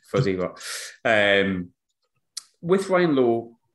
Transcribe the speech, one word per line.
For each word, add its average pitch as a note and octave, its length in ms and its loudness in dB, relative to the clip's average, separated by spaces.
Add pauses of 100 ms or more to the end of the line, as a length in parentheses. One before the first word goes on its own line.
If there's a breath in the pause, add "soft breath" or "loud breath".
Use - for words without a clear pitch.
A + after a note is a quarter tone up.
(100)
fuzzy, G2 260 0
but, - 260 -8 (440 loud breath)
um, G2 640 2 (920)
with F#3+ 300 0
Ryan F3+ 260 2
Lowe, A#2 400 0 (180)